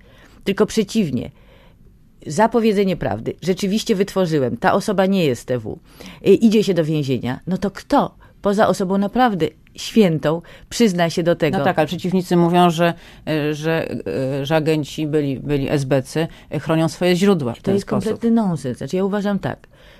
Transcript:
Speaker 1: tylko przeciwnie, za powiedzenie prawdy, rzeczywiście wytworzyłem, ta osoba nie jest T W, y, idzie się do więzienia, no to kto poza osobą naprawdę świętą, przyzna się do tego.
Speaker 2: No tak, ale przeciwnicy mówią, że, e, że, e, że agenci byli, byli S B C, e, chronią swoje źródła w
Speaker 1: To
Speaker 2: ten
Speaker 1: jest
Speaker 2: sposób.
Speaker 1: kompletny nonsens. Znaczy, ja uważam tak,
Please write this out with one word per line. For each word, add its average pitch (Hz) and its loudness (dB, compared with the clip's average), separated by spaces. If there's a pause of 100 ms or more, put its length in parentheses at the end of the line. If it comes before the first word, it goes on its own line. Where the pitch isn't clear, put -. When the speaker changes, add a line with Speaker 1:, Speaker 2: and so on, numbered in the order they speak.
(440)
Speaker 1:
tylko 202 0
przeciwnie, 185 -2 (960)
za 208 2
powiedzenie 208 2
prawdy, 110 -4
rzeczywiście 190 -2
wytworzyłem, 165 0
ta - 0
osoba 196 0
nie 190 2
jest 123 -2
T 127 -2
W, 110 -12 (480)
y, 196 8
idzie 220 4
się 185 0
do 165 2
więzienia, 135 -2
no 180 -2
to 196 -4
kto - -2 (260)
poza 202 2
osobą 190 0
naprawdę 202 0 (280)
świętą, 165 2 (280)
przyzna 175 2
się 170 -4
do 165 2
tego. 156 0
Speaker 2:
No 143 0
tak, 180 0
ale 151 4
przeciwnicy 180 0
mówią, 175 6
że, 170 0 (340)
e, 151 -2
że, 160 -4 (500)
e, 139 -6
że 160 0
agenci 156 -2
byli, 143 -2
byli 139 -2
S 139 0
B 135 2
C, 160 -4 (220)
e, 151 -4
chronią 160 0
swoje 180 0
źródła 165 2
w - -12
Speaker 1:
To - -20
Speaker 2:
ten 196 0
Speaker 1:
jest 196 -2
Speaker 2:
sposób. 208 -2
Speaker 1:
kompletny 226 -2
nonsens. 175 0
Znaczy, 135 -8
ja 190 0
uważam 202 -2
tak, - -8 (320)